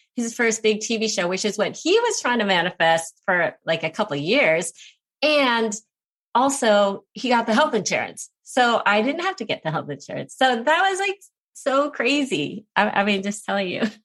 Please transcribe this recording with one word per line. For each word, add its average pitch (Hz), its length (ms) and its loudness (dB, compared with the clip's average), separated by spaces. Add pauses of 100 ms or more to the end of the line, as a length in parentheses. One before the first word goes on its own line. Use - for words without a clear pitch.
(160)
his 233 180 -4
first 220 300 -2
big 214 180 2
T 226 160 -4
V 220 100 -2
show, 190 200 -2
which 185 180 -4
is 202 120 -4
what 180 200 -2
he 370 220 2
was 466 200 0
trying 247 200 0
to 208 60 0
manifest 170 800 0
for, 175 400 0
like, 160 180 -2
a 160 60 -2
couple 156 280 -4
of 143 60 -4
years. 180 500 2 (480)
And 247 520 2 (640)
also 220 800 2
he - 160 -4
got 233 160 2
the 220 80 0
health 285 200 2
insurance. 143 560 -4 (140)
So 240 420 2
I 208 160 4
didn't 294 220 -2
have 381 140 -4
to 226 80 -8
get - 180 -6
the 156 80 -4
health 147 180 -4
insurance. 139 460 -12
So 247 280 2
that 349 260 2
was, 381 100 -2
like, 392 200 -4 (340)
so 277 360 0
crazy. 247 760 -2 (100)
I, 208 140 2
I - 140 0
mean, 196 200 0
just 202 220 -8
telling 196 240 -2
you. - 140 -4 (220)